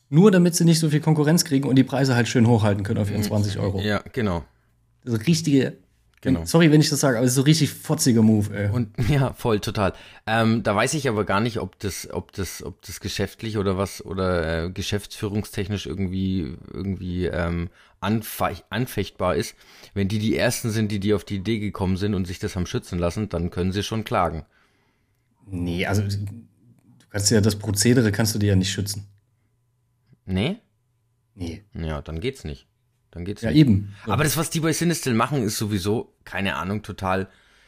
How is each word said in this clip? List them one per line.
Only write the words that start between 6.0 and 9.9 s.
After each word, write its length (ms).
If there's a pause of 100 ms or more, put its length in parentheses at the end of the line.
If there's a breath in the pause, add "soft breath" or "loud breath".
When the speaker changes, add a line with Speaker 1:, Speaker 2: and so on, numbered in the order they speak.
Speaker 2:
Genau. 220
Speaker 1:
sorry, 260
wenn 80
ich 100
das 100
sage, 180
aber 80
das 60
ist 60
so 40
richtig 300
fotziger 500
Move, 340
ey. 140
Speaker 2:
Und, 280
<laughs> 120
ja, 240
voll, 260
total. 340 (340 loud breath)